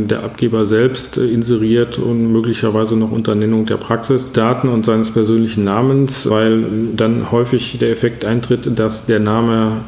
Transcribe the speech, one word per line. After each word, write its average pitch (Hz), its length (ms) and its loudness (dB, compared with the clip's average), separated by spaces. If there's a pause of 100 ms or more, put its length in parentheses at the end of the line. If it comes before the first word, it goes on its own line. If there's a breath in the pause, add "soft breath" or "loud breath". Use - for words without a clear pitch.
der 110 160 -2
Abgeber 110 420 0
selbst, 120 520 0
äh, 123 80 0
inseriert 117 720 0
und 117 340 0
möglicherweise 113 640 0
noch 110 160 0
unter 113 240 -2
Nennung 110 300 0
der 110 120 -2
Praxisdaten 123 920 -2
und 113 160 0
seines 110 260 0
persönlichen 110 520 2
Namens, 131 640 0
weil 110 340 2 (320)
dann 113 360 0
häufig 123 480 0
der 117 120 2
Effekt 113 340 -2
eintritt, 120 540 -2
dass 110 260 -2
der 110 140 2
Name 110 520 2 (160)